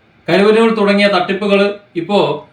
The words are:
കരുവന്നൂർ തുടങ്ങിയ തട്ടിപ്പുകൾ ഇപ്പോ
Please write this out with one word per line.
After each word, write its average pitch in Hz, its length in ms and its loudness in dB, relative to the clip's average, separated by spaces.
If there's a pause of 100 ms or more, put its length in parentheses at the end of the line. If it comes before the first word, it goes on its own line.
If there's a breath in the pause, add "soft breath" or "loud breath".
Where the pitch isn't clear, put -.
(300)
കരുവന്നൂർ 214 460 2
തുടങ്ങിയ 202 320 0
തട്ടിപ്പുകൾ 196 680 -2 (200)
ഇപ്പോ 165 580 -4